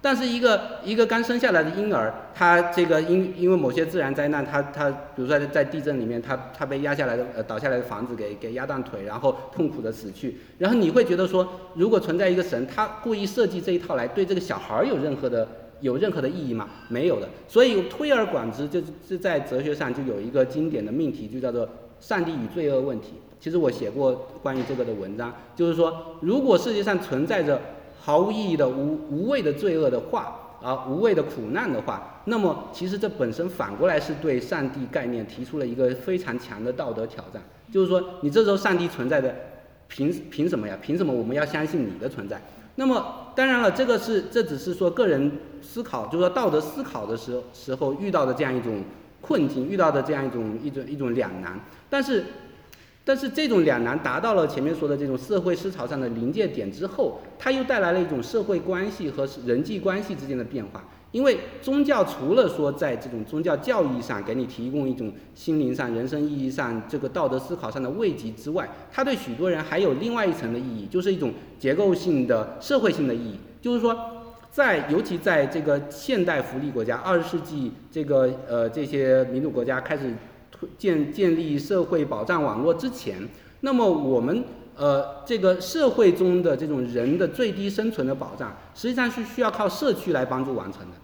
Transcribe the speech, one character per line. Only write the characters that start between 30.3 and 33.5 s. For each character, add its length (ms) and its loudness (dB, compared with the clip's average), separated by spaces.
啊， 260 -4
无 120 -2
谓 140 6
的 80 2
苦 300 -6
难 180 -2
的 120 -2
话， 420 -8
那 140 0
么 340 0
其 160 -6
实 100 -4
这 100 -2
本 240 -2
身 160 -4
反 280 -6